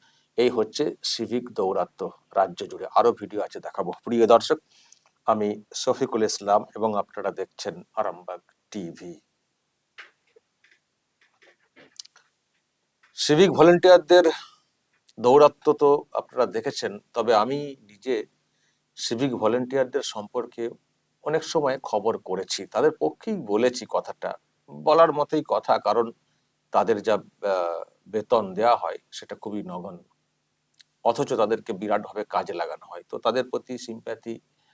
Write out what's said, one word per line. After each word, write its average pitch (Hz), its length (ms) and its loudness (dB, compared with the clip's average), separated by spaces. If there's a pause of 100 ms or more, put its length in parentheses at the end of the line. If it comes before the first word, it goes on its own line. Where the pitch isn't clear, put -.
(380)
এই 120 120 4
হচ্ছে 123 340 -2 (200)
সিভিক 120 460 -6
দৌরাত্ম্য 95 580 -4 (280)
রাজ্য 92 240 -2 (100)
জুড়ে। 90 160 -14 (100)
আরো 117 160 4
ভিডিও 104 300 -8
আছে, 90 180 -10
দেখাবো। 87 320 -8 (140)
প্রিয় 117 220 2
দর্শক, 156 300 4 (680)
আমি 107 200 0 (280)
শফিকুল 120 480 -2
ইসলাম 101 380 0 (140)
এবং 110 220 -2
আপনারা 98 340 -6
দেখছেন 98 520 -10 (120)
আরামবাগ 180 460 -8 (300)
টিভি। 131 420 -12 (4000)
সিভিক 160 340 4
ভলেন্টিয়ারদের 175 720 8 (960)
দৌরাত্ম্য 147 540 6
তো 147 160 4 (240)
আপনারা 120 320 -2
দেখেছেন, 110 460 -6 (220)
তবে 117 220 0
আমি 123 240 2 (220)
নিজে 107 340 -6 (840)
সিভিক 123 380 -4
ভলেন্টিয়ারদের 123 680 0
সম্পর্কে 113 600 -10 (600)
অনেক 156 200 -2
সময় 135 400 -2
খবর 107 340 -2
করেছি, 95 500 -8
তাদের 143 320 0
পক্ষেই 190 380 -4
বলেছি 120 520 -2
কথাটা, - 420 -6 (380)
বলার 151 420 4
মতোই 147 360 -2
কথা, 110 320 0
কারণ 113 320 0 (600)
তাদের 104 300 0
যা, 107 140 0
আহ, 90 680 -4 (260)
বেতন 104 460 -2
দেয়া 113 220 2
হয় 87 220 -6 (140)
সেটা - 240 -16
খুবই 104 280 -10
নগণ্য, 90 400 -14 (1000)
অথচ 123 300 0
তাদেরকে 110 400 0
বিরাটভাবে 104 520 -4
কাজে 98 280 -6
লাগানো - 380 -8
হয়। 87 180 -16
তো 117 80 -12
তাদের 120 320 -2
প্রতি 123 280 -8
সিম্প্যাথি 113 580 -12 (380)